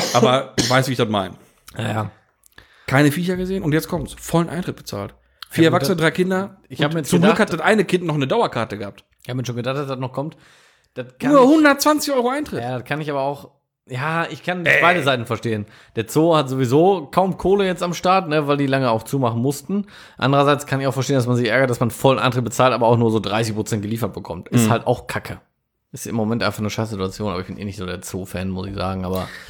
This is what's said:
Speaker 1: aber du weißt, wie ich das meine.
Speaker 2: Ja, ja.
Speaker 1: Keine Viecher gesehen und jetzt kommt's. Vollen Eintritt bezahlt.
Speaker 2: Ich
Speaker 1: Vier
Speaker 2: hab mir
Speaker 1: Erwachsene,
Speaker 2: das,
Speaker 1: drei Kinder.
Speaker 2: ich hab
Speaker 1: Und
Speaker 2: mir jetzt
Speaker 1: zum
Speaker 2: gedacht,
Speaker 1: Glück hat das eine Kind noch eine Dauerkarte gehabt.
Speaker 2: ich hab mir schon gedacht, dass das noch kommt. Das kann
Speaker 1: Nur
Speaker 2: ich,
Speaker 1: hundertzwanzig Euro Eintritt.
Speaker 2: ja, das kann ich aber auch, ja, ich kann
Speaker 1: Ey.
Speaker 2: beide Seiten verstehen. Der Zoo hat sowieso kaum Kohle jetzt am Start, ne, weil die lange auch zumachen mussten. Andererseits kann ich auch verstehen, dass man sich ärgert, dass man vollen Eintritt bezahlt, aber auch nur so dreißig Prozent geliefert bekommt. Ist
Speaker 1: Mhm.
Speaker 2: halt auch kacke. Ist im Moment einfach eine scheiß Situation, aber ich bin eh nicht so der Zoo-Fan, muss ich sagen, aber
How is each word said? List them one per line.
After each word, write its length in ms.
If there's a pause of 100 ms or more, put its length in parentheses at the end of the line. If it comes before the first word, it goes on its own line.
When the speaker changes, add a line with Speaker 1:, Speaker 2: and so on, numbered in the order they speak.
(140)
Speaker 1:
aber 440
du 120
weißt, 200
wie 20
ich 80
das 100
meine. 240 (420)
Speaker 2:
Ja, 160
ja. 200 (720)
Speaker 1:
Keine 260
Viecher 240
gesehen 280
und 100
jetzt 140
kommt's. 320
Vollen 300
Eintritt 260
bezahlt. 400 (340)
Speaker 2:
Ich 60
Speaker 1:
Vier 100
Speaker 2:
hab 60
mir 60
Speaker 1:
Erwachsene, 180
Speaker 2:
das, 80
Speaker 1:
drei 80
Kinder. 460 (120)
Speaker 2:
ich 120
hab 80
Speaker 1:
Und 40
Speaker 2:
mir 60
jetzt 100
Speaker 1:
zum 120
Speaker 2:
gedacht, 160
Speaker 1:
Glück 100
hat 120
das 60
eine 200
Kind 200
noch 100
eine 120
Dauerkarte 500
gehabt. 280 (180)
Speaker 2:
ich 60
hab 80
mir 80
schon 100
gedacht, 220
dass 100
das 100
noch 160
kommt. 240 (560)
Das 140 (100)
kann 140
Speaker 1:
Nur 120
Speaker 2:
ich, 60
Speaker 1:
hundertzwanzig 640
Euro 160
Eintritt. 320
Speaker 2:
ja, 160
das 100
kann 140
ich 80
aber 120
auch, 300 (360)
ja, 420
ich 140
kann 220
Speaker 1:
Ey. 160
Speaker 2:
beide 200
Seiten 240
verstehen. 400 (300)
Der 120
Zoo 280
hat 140
sowieso 600
kaum 260
Kohle 280
jetzt 160
am 140
Start, 320
ne, 200
weil 100
die 100
lange 240
auch 120
zumachen 380
mussten. 440 (320)
Andererseits 500
kann 140
ich 60
auch 60
verstehen, 220
dass 100
man 120
sich 120
ärgert, 220
dass 80
man 100
vollen 300
Eintritt 240
bezahlt, 300
aber 140
auch 100
nur 140
so 80
dreißig 360
Prozent 260
geliefert 320
bekommt. 360
Ist 180
Speaker 1:
Mhm. 40
Speaker 2:
halt 160
auch 200
kacke. 340 (500)
Ist 140
im 100
Moment 280
einfach 160
eine 100
scheiß 220
Situation, 400
aber 100
ich 60
bin 100
eh 80
nicht 120
so 100
der 160
Zoo-Fan, 480
muss 160
ich 80
sagen, 300
aber 220 (220)